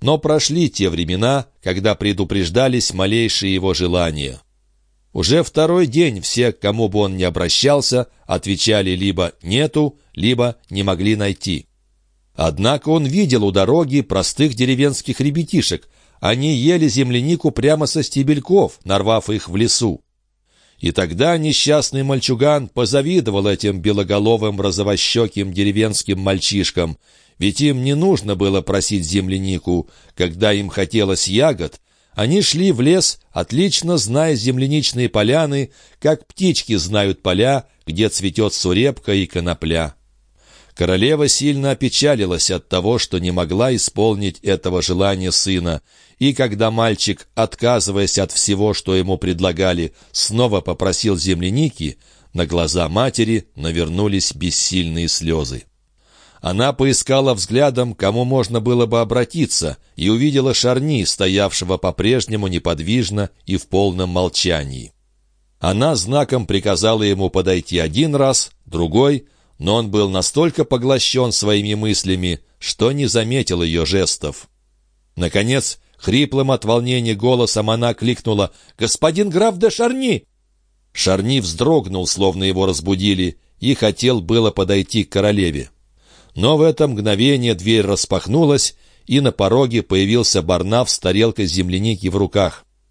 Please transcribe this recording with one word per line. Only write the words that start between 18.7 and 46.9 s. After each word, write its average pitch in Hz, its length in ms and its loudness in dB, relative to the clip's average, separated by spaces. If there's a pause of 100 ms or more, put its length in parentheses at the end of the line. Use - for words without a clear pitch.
нарвав 98 440 0
их 101 220 -4
в 87 60 -4
лесу. 110 440 0 (800)
И 85 140 -2
тогда 101 440 0
несчастный 147 640 0
мальчуган 135 640 0
позавидовал 120 800 0
этим 98 340 -2
белоголовым 101 800 0
розовощеким 98 920 -2
деревенским 101 640 0
мальчишкам, 95 800 -2 (420)
ведь 95 220 0
им 139 240 0
не 139 100 0
нужно 151 400 0
было 98 280 0
просить 98 420 -2
землянику. 92 840 -2 (260)
Когда 92 360 0
им 101 180 -2
хотелось 95 580 0
ягод, 101 520 0 (340)
они 131 260 2
шли 175 320 2
в 120 80 0
лес, 165 400 2 (100)
отлично 160 640 0
зная 143 380 0
земляничные 127 760 0
поляны, 139 640 0 (300)
как 156 260 0
птички 160 500 0
знают 98 460 0
поля, 117 440 0 (200)
где 92 220 0
цветет 98 460 -2
сурепка 104 580 0
и 98 140 0
конопля. 82 680 -4 (800)
Королева 120 540 2
сильно 139 440 2
опечалилась 120 800 0
от 90 180 -4
того, 98 300 2
что - 200 -2
не 90 120 -2
могла 90 460 0
исполнить 101 640 0
этого 92 400 0
желания 92 500 0
сына, 87 520 -2 (360)
и 139 140 2
когда 113 380 0
мальчик, 110 640 -2